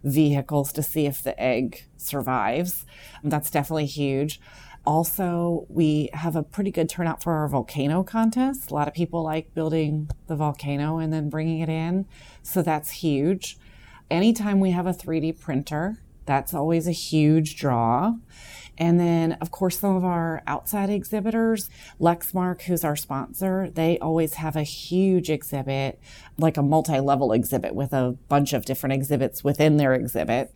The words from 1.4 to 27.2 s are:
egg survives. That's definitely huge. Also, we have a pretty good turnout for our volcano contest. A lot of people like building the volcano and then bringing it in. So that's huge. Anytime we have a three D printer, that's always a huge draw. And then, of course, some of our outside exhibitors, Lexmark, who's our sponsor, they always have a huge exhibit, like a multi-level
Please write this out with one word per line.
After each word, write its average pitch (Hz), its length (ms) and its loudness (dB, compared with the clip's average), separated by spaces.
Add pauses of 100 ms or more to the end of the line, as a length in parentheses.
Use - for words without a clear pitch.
egg 127 440 -2 (100)
survives. 131 880 -2 (380)
That's - 260 0
definitely 151 360 -2
huge. 139 560 -2 (440)
Also, 170 840 0
we 151 420 2
have 156 240 -4
a 156 80 -2
pretty 202 260 -4
good 165 200 0
turnout 165 340 -4
for 175 80 -2
our 151 160 0
volcano 143 560 0
contest. 226 680 0
A - 40 -6
lot 147 160 0
of - 40 -10
people 165 300 -2
like 160 300 -4
building 156 560 0 (180)
the 160 80 -4
volcano 147 600 -2
and 160 160 -2
then 151 160 -2
bringing 160 300 -2
it 160 100 -2
in. 170 360 -2 (360)
So - 200 0
that's 151 300 0
huge. 160 640 0 (540)
Anytime 208 480 2
we 190 120 4
have 175 140 0
a 185 60 0
three 165 300 -4
D 160 100 -2
printer, 156 720 -4 (220)
that's 135 280 0
always 160 360 0
a - 20 0
huge 156 640 2
draw. 127 600 2 (600)
And 170 220 4
then, 165 340 2
of - 180 -6
course, 180 280 -2
some 196 160 2
of 185 80 0
our 165 440 0
outside 196 420 -2
exhibitors, 220 800 0 (320)
Lexmark, 175 640 2
who's 175 200 0
our 147 120 0
sponsor, 185 720 -4
they 165 300 2
always 160 360 0
have 156 200 -6
a 156 80 0
huge 180 680 0
exhibit, 135 680 -4 (400)
like 160 180 2
a 139 60 2
multi-level 139 680 4